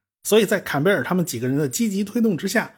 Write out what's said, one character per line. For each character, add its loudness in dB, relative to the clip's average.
所 4
以 6
在 0
坎 -2
贝 4
尔 2
他 -2
们 2
几 -6
个 -2
人 0
的 0
积 -2
极 -2
推 -4
动 2
之 -6
下， -2